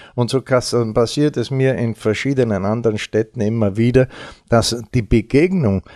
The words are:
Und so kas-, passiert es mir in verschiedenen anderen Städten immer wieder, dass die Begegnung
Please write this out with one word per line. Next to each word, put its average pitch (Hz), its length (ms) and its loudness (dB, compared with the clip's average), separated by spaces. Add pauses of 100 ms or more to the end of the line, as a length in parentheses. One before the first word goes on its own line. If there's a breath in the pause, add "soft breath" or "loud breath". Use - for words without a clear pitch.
(140 loud breath)
Und 120 160 -2
so 127 140 -2
kas-, 120 500 -2
passiert 135 440 0
es 113 120 -4
mir 131 240 0
in 113 220 -2
verschiedenen 110 680 0
anderen 107 360 -2
Städten - 420 -4
immer 104 360 0
wieder, 123 300 4 (400 loud breath)
dass 113 320 0 (140)
die 127 80 2
Begegnung 123 800 2 (140 loud breath)